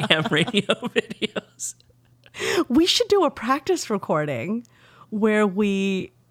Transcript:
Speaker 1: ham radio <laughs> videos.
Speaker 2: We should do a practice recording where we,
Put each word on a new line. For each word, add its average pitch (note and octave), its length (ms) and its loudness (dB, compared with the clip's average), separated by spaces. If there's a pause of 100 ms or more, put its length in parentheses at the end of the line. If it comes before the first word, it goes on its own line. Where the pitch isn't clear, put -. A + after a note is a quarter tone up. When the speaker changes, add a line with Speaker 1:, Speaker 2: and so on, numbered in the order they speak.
Speaker 1:
ham D#3 220 2
radio E3+ 320 0 (120)
<laughs> - 0 - (200)
videos. - 800 -6 (960)
Speaker 2:
We D#4 160 4
should A4 220 0
do G4+ 160 4
a C#4 60 2
practice C#4+ 600 -2
recording E3 760 -2 (440)
where G#3+ 360 2
we, G3 640 0 (200)